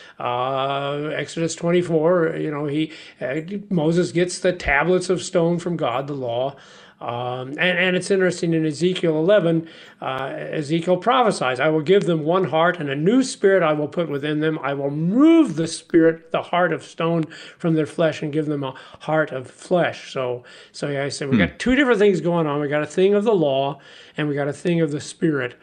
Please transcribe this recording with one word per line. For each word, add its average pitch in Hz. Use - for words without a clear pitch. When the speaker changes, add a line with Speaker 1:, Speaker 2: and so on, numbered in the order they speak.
Speaker 1:
Uh, 139
Exodus 156
twenty-four, 170
you 156
know, 147
he, 151
uh, 147
Moses 165
gets 180
the 180
tablets 175
of 170
stone 170
from 170
God, 139
the 147
law. 127
Um, 123
and, 175
and 185
it's 180
interesting 180
in 160
Ezekiel 156
eleven, 165
uh, 135
Ezekiel 156
prophesies, 180
"I 151
will 156
give 180
them 160
one 175
heart, 165
and 147
a 139
new 202
spirit 196
I 156
will 147
put 165
within 147
them. 156
I 135
will 139
remove 214
the 165
spirit, 165
the 151
heart 175
of 139
stone 165
from 165
their 156
flesh 156
and 151
give 151
them 147
a 131
heart 156
of 127
flesh." -
So, 123
so -
yeah, 139
I 143
said 147
we 131
Speaker 2:
Hmm. 101
Speaker 1:
got -
two 254
different 247
things 196
going 170
on. 147
We 147
got 151
a 147
thing 190
of 202
the 226
law, 143
and 151
we 147
got 143
a 147
thing 170
of 156
the 147
spirit. 139